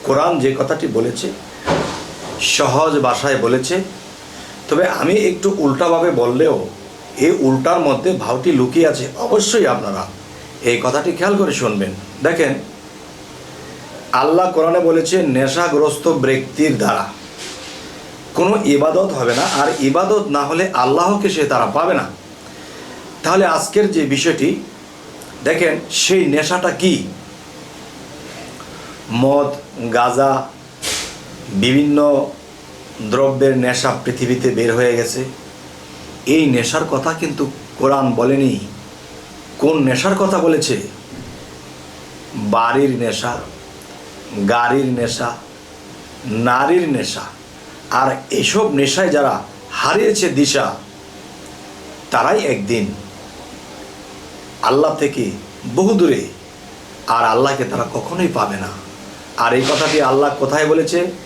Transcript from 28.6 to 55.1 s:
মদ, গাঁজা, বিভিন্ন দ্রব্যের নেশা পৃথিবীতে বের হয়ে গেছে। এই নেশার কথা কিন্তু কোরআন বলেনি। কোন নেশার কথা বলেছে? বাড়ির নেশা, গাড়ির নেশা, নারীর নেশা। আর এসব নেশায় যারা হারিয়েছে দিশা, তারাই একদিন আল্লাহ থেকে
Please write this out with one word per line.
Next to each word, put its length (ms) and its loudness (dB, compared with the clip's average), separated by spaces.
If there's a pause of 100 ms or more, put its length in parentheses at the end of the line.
মদ, 360 4 (460)
গাঁজা, 540 4 (1000)
বিভিন্ন 840 4 (680)
দ্রব্যের 560 4
নেশা 380 2 (100)
পৃথিবীতে 440 0
বের 260 2
হয়ে 220 4
গেছে। 280 -2 (1000)
এই 200 6
নেশার 360 2 (100)
কথা 220 0
কিন্তু 380 -4 (260)
কোরআন 340 4
বলেনি। 480 4 (1000)
কোন 260 4
নেশার 320 2
কথা 220 2
বলেছে? 440 2 (1500)
বাড়ির 640 2
নেশা, 380 -2 (1120)
গাড়ির 360 4
নেশা, 500 -2 (880)
নারীর 640 4
নেশা। 300 -2 (680)
আর 240 2 (160)
এসব 420 2
নেশায় 360 2
যারা 340 2 (280)
হারিয়েছে 580 2
দিশা, 460 2 (1400)
তারাই 280 4
একদিন 540 0 (1700)
আল্লাহ 340 4
থেকে 360 0 (440)